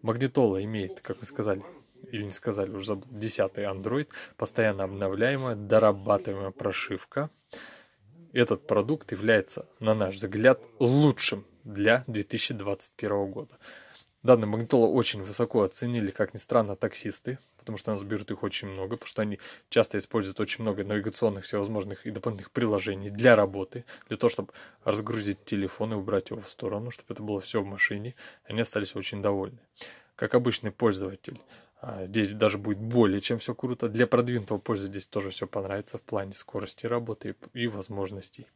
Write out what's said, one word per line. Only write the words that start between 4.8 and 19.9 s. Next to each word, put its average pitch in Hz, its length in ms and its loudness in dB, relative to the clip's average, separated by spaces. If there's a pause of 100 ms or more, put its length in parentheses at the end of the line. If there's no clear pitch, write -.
обновляемая, 104 720 0
дорабатываемая 101 960 4
прошивка. - 800 -4 (1040)
Этот 120 340 4
продукт 107 460 2
является, 104 540 2 (120)
на 110 160 4
наш 95 200 0
взгляд, 107 460 4 (180)
лучшим 127 680 4 (180)
для 110 440 2
две 107 160 -2
тысячи - 300 -4
двадцать 101 400 -6
первого 101 320 0
года. 98 320 -10 (640)
Данную 117 280 6
магнитолу 113 440 4
очень 117 300 2
высоко 107 400 0
оценили, 110 480 -2
как 98 220 -2
ни - 40 -12
странно, 104 380 0
таксисты, - 640 -6 (180)
потому 107 200 -10
что - 140 -6
у - 40 -2
нас 98 80 -8
берут 101 260 -6
их 104 140 -6
очень 101 240 -6
много, 95 300 -6
потому - 100 -16
что - 140 -6
они 104 180 -2 (300)
часто 110 280 4